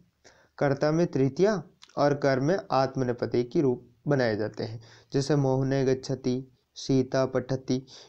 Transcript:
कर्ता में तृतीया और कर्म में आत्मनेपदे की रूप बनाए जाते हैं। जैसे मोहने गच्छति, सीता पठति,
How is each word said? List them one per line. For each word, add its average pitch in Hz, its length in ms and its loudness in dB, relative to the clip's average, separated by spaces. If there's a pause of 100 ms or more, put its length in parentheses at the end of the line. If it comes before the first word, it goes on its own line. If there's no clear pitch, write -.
(580)
कर्ता 143 340 0
में 170 160 2
तृतीया 165 560 0 (340)
और 139 160 4
कर्म 135 300 0
में 175 160 2 (120)
आत्मनेपदे 123 720 0
की 160 180 -2
रूप 123 280 -2 (180)
बनाए 123 280 2
जाते 107 280 -6
हैं। 110 180 -10 (320)
जैसे 139 220 0
मोहने 135 500 2
गच्छति, 131 680 -2 (240)
सीता 131 500 0
पठति, 131 500 -4 (340)